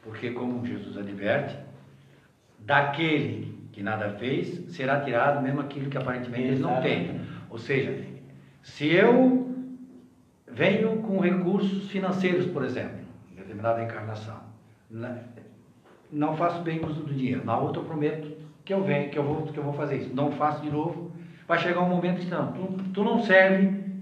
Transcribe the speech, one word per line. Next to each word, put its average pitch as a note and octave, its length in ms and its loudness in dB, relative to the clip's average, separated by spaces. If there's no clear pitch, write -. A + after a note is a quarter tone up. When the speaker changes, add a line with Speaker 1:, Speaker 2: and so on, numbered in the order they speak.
Speaker 1:
Porque, A2 280 -8
como A#2+ 340 -4
Jesus G2 320 -6
adverte, G2+ 600 -2
daquele C#3+ 1000 0
que G2+ 100 -10
nada G#2 280 -2
fez, C#3 540 -4
será C3+ 260 0
tirado C3+ 420 2
mesmo C#3+ 180 0
aquilo C3+ 280 -4
que - 80 -4
aparentemente B2 520 -4
ele C3+ 120 2
não B2 200 2
tem. C3 240 0
Speaker 2:
Exatamente. - 200 -6
Speaker 1:
Ou A#2 80 -12
seja, - 460 -2
se - 260 -4
eu A#3+ 600 6
venho - 520 2
com F#3+ 220 0
recursos F#3+ 680 2
financeiros, F#3 560 0
por C#3 180 -2
exemplo, B2+ 340 -6
em - 40 -20
determinada A2 460 -2
encarnação, A2 540 -8
na-, A#2 280 -8
não D#3 260 0
faço E3+ 260 0
bem D#3+ 220 -2
uso D3 180 -4
do C#3 120 -4
dinheiro, B2+ 300 0
na A2+ 140 0
outra D#3+ 220 0
eu - 60 -8
prometo D#3 460 -2
que - 80 -2
eu G3 120 2
venho, C#3+ 260 2
que D3+ 80 -4
eu C#3 60 2
vou, D3+ 220 -2
que D3+ 120 -8
eu D3 60 -4
vou C#3+ 80 -2
fazer C#3+ 240 -2
isso, - 180 -6
não C#3+ 180 2
faço D3+ 300 0
de D3+ 80 -4
novo, D#3+ 400 -4
vai E3+ 100 2
chegar F3 220 0
um F3+ 80 4
momento F3+ 320 2
que - 60 -6
não, D3 260 -2
tu, F#3+ 300 -6
tu G3 120 0
não A#3 180 2
serve F#3+ 600 8